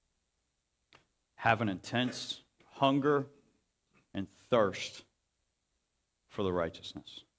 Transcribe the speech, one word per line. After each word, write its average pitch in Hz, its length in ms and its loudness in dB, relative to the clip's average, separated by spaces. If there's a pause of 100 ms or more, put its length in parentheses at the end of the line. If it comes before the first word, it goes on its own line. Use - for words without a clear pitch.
(1400)
Have 113 260 4
an 107 80 0
intense - 720 -4 (320)
hunger 139 520 2 (880)
and 98 140 -6 (220)
thirst 104 540 2 (1200)
for - 160 -4
the 92 80 2
righteousness. - 680 -4 (180)